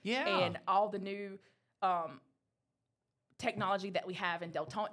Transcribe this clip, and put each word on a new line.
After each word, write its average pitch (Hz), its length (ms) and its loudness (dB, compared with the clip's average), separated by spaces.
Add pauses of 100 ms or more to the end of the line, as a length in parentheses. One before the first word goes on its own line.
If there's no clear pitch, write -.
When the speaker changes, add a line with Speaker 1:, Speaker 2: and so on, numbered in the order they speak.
Speaker 1:
Yeah. 254 240 0 (120)
Speaker 2:
And 175 280 0
all 202 220 6
the 202 100 -4
new, 196 400 -6 (420)
um, 170 380 0 (1160)
technology 202 540 0
that 180 160 -2
we 185 60 -6
have 175 300 -2
in 170 80 -8
Deltona, 208 420 -4